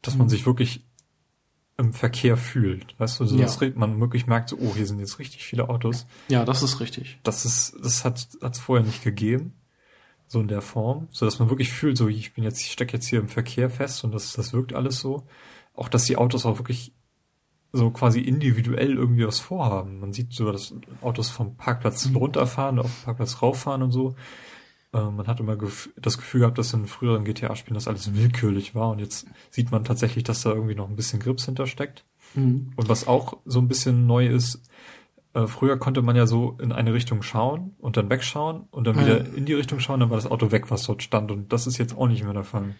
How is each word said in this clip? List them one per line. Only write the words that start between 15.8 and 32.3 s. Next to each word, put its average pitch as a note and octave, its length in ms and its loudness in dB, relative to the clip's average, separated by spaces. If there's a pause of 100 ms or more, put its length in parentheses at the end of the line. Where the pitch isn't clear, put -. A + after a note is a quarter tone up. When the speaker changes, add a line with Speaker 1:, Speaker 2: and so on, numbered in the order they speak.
Speaker 1:
dass A#2+ 160 4
die B2 120 2
Autos A#2+ 280 2
auch A2+ 140 0
wirklich - 340 -6 (800)
so A#2 160 4
quasi A#2+ 300 4
individuell B2+ 720 2
irgendwie A#2+ 320 4
was G#2 140 -2
vorhaben. G2 600 -2
Man G2 140 -8
sieht A#2+ 200 -6
so, G#2+ 180 -2
dass G2 240 -8 (260)
Autos A#2 280 -2
vom - 280 -6
Parkplatz - 480 -2
Speaker 2:
Mhm. C3 120 2
Speaker 1:
runterfahren, C3+ 600 0
auf A#2+ 80 0
den - 200 -8
Parkplatz A#2+ 360 -4
rauffahren C3+ 400 0
und B2+ 100 2
so. C3 240 0 (760)
Äh, G#2+ 160 0
man G2+ 180 -6
hat A#2+ 140 -2
immer G#2+ 160 -2
gef-, G#2 400 -8
das - 200 -2
Gefühl - 240 0
gehabt, A#2+ 160 6
dass A#2 160 -2
in A2 120 0
früheren A2 400 0
G-T-A-Spielen A2 500 -4
das G#2+ 140 -4
alles G2+ 260 -4
willkürlich G#2+ 600 2
war A2+ 160 0
und G#2 80 -4
jetzt - 280 -8 (240)
sieht A#2+ 200 0
man A2 120 2
tatsächlich, A#2 400 0
dass A2+ 180 -2
da A2 100 2
irgendwie A2 240 -2
noch G2+ 120 -6
ein G2+ 80 -6
bisschen A2+ 240 -2
Grips B2+ 260 -2
hintersteckt. C3+ 600 -6 (280)